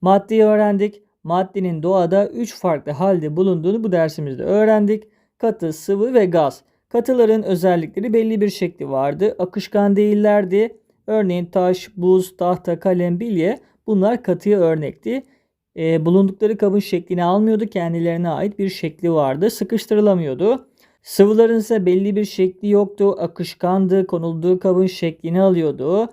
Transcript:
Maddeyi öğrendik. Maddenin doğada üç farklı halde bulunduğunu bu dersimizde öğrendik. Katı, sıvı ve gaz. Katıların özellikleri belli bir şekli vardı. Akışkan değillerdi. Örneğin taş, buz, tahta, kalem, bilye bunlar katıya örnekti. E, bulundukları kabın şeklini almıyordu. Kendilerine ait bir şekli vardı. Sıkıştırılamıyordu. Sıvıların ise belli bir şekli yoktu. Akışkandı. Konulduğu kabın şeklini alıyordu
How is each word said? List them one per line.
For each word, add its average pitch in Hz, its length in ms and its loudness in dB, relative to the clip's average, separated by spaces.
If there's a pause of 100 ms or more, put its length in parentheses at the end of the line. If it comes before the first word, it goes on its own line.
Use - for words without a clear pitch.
Maddeyi 196 420 2
öğrendik. 208 600 2 (200)
Maddenin 180 600 -4
doğada 185 460 2
üç 233 260 -8
farklı 151 380 -4
halde 156 440 -2
bulunduğunu 185 480 0
bu 196 80 -4
dersimizde 151 500 -2
öğrendik. 214 640 2 (340)
Katı, 214 340 -2
sıvı 202 420 -2
ve 220 100 6
gaz. 165 400 0 (240)
Katıların 233 540 2
özellikleri 180 720 -2
belli 220 280 0
bir 202 80 2
şekli 175 420 -6
vardı. 147 480 -2
Akışkan 202 580 -2
değillerdi. 208 800 2 (300)
Örneğin 185 400 -2
taş, 180 500 -2
buz, 185 400 2
tahta, 175 440 -2
kalem, 180 400 -2
bilye 208 380 -2 (280)
bunlar 220 360 0
katıya 190 380 0
örnekti. 165 640 -2 (540)
E, 160 300 0
bulundukları 196 500 2
kabın 202 220 0
şeklini 175 460 -4
almıyordu. 214 420 2
Kendilerine 170 640 -2
ait 165 300 -4
bir 196 100 -2
şekli 170 440 -4
vardı. 151 380 0
Sıkıştırılamıyordu. 208 1160 0 (360)
Sıvıların 220 560 4
ise 214 280 -2
belli 190 300 0
bir 208 80 0
şekli 196 460 -2
yoktu. 202 480 2
Akışkandı. 185 880 -2
Konulduğu 170 520 -2
kabın 185 280 2
şeklini 170 560 -4
alıyordu 170 720 0